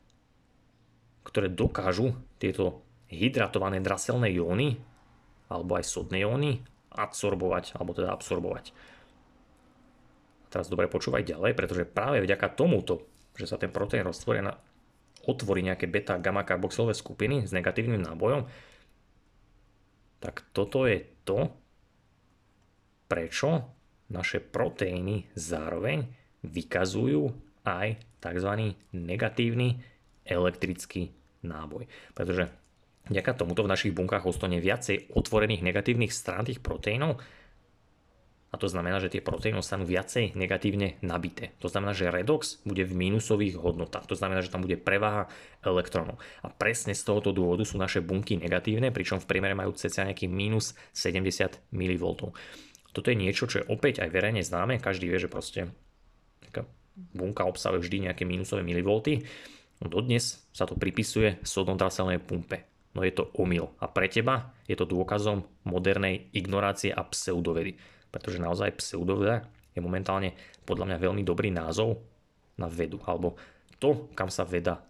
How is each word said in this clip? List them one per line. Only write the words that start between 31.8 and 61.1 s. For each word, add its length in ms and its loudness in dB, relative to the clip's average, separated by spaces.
Pretože 400 0
vďaka 260 0
tomuto 300 0
v 80 2
našich 180 2
bunkách 380 0
ostane 320 0
viacej 560 0
otvorených 480 2
negatívnych 480 2
strán 340 -4
tých 140 -6
proteínov 580 0
a 80 -10
to 80 2
znamená, 320 0
že 80 0
tie 160 -4
proteíny 320 0
ostanú 240 -4
viacej 560 0
negatívne 640 0
nabité. 560 -4
To 80 -10
znamená, 320 -2
že 160 2
redox 480 0
bude 240 0
v 80 -4
mínusových 640 2
hodnotách. 480 -2
To 100 -4
znamená, 300 0
že 80 -10
tam 80 -2
bude 160 0
prevaha 480 2
elektrónov. 560 0
A 80 -10
presne 400 0
z 80 -4
tohoto 320 2
dôvodu 320 4
sú 160 -2
naše 240 0
bunky 320 0
negatívne, 560 2
pričom 240 -2
v 80 -6
priemere 320 2
majú 160 -2
cca 320 -2
nejakých 240 -4
mínus 480 0
sedemdesiat 640 0
milivoltov. 640 -2
Toto 160 0
je 80 4
niečo, 320 0
čo 160 0
je 80 -16
opäť 320 0
aj 80 -4
verejne 320 2
známe. 320 0
Každý 320 -2
vie, 80 2
že 160 -2
proste 400 -6
taká 240 -8
bunka 560 -2
obsahuje 320 0
vždy 240 -2
nejaké 160 -4
mínusové 400 -2
milivolty. 640 2
No 80 -4
dodnes 640 0
sa 160 0
to 80 -4
pripisuje 640 2